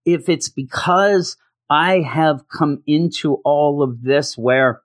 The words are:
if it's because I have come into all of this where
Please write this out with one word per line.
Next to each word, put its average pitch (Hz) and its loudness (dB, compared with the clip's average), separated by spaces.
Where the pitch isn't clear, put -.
if 170 0
it's 165 -2
because 180 0
I 175 2
have 147 0
come 147 -4
into 151 0
all 147 2
of 120 -4
this 139 0
where 127 2